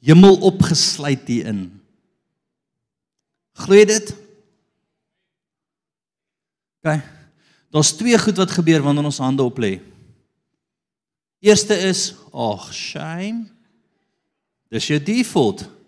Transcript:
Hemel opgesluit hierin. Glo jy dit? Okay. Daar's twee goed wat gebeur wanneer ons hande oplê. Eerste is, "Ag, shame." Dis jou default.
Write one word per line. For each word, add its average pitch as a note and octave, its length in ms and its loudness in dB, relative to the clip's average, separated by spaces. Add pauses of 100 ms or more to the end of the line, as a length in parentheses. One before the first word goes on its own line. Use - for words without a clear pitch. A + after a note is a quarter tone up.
Hemel F3+ 420 8
opgesluit D3+ 840 -2
hierin. G2+ 520 -8 (1700)
Glo - 200 -2
jy G#3 100 10
dit? - 300 -4 (2750)
Okay. D#3 200 -4 (720)
Daar's D#3 240 0
twee A#3 220 0
goed G#3 180 -2
wat F#3 140 -2
gebeur D#3+ 320 0
wanneer C#3+ 240 -2
ons C#3 160 -8
hande C3+ 240 -2
oplê. G#2+ 320 -6 (1600)
Eerste G#3 320 2
is, F#3 400 -4 (180)
"Ag, G#2+ 420 -8
shame." F#3 720 -12 (1200)
Dis A2 180 -8
jou D3+ 160 -2
default. F3+ 680 -2 (200)